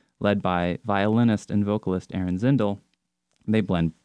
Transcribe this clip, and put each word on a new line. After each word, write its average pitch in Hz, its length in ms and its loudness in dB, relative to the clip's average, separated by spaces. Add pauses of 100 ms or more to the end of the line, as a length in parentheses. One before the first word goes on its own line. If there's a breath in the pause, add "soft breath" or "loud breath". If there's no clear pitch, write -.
(200)
led 101 240 0
by 87 420 0
violinist 107 640 2
and 104 160 0
vocalist 98 480 -4
Aaron 92 240 -2
Zindel. 107 420 0 (680)
They 110 140 2
blend 85 320 0 (120)